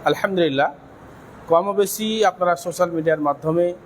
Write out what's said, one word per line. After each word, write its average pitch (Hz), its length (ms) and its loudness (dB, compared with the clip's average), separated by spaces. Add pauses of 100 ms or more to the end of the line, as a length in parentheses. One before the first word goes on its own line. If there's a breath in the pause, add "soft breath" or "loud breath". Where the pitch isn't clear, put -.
আলহামদুলিল্লাহ, 156 680 0 (760)
কম 185 240 2
বেশি 214 520 0
আপনারা 180 320 2
সোশ্যাল 175 340 -2
মিডিয়ার 160 300 0
মাধ্যমে 156 520 0 (140)